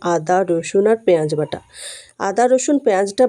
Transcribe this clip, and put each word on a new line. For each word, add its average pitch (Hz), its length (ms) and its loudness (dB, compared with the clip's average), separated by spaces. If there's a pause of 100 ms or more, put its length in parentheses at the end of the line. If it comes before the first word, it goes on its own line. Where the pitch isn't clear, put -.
(140)
আদা, 170 280 0
রসুন 175 440 0
আর 226 180 2
পেঁয়াজ 160 300 2
বাটা। - 260 -6 (580)
আদা, 196 280 0
রসুন, 262 320 2
পেঁয়াজটা 202 500 0